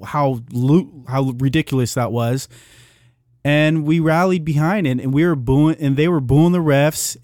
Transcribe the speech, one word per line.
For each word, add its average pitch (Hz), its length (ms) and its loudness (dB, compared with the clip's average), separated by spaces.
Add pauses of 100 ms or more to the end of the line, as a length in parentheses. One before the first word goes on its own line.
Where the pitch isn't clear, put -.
how 135 360 -2 (100)
lo-, 135 380 2 (180)
how 131 300 -4
ridiculous 135 560 -2
that 117 180 -4
was, 120 380 -4 (920)
and 151 440 2
we 165 120 2
rallied 165 460 0
behind 160 400 0
it, 127 140 0
and 131 140 -4
we 156 120 2
were 165 100 0
booing, 139 440 2
and 139 180 0
they 156 100 2
were 175 120 0
booing 143 320 4
the 180 80 0
refs, 147 640 0